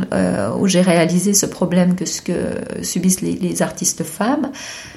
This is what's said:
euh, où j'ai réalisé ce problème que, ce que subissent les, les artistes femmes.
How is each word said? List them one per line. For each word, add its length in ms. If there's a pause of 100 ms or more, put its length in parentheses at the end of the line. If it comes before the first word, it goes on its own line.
(140)
euh, 440
où 100
j'ai 140
réalisé 520
ce 120
problème 500
que, 100
ce 160
que 120 (480)
subissent 400
les, 120
les 280
artistes 420
femmes. 480 (440)